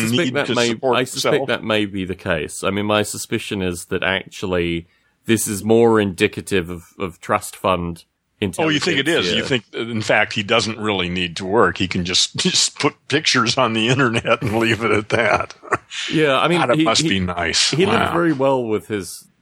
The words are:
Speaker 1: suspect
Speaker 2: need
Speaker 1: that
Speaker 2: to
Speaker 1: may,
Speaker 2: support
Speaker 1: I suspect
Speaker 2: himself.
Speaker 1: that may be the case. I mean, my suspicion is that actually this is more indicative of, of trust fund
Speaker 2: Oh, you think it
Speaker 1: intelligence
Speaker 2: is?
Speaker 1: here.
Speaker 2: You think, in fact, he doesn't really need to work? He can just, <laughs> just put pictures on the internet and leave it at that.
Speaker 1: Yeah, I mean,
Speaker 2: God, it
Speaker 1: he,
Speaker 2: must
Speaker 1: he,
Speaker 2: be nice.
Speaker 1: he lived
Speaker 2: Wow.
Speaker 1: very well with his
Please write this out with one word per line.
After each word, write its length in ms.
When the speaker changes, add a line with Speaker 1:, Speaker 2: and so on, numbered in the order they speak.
Speaker 1:
suspect 180
Speaker 2:
need 80
Speaker 1:
that 140
Speaker 2:
to 80
Speaker 1:
may, 140
Speaker 2:
support 280
Speaker 1:
I 60
suspect 300
Speaker 2:
himself. 160
Speaker 1:
that 140
may 220
be 200
the 100
case. 480
I 80
mean, 160
my 160
suspicion 580
is 240
that 160
actually 840
this 220
is 160
more 360
indicative 720
of, 140
of 220
trust 360
fund 500
Speaker 2:
Oh, 120
you 100
think 200
it 80
Speaker 1:
intelligence 180
Speaker 2:
is? 80
Speaker 1:
here. 80
Speaker 2:
You 40
think, 180
in 280
fact, 300
he 120
doesn't 360
really 300
need 280
to 80
work? 320
He 120
can 160
just, 320
<laughs> 0
just 420
put 160
pictures 480
on 160
the 160
internet 520
and 180
leave 220
it 100
at 180
that. 460
Speaker 1:
Yeah, 280
I 80
mean, 140
Speaker 2:
God, 100
it 60
Speaker 1:
he, 80
Speaker 2:
must 160
Speaker 1:
he, 80
Speaker 2:
be 100
nice. 520
Speaker 1:
he 140
lived 140
Speaker 2:
Wow. 140
Speaker 1:
very 200
well 300
with 240
his 380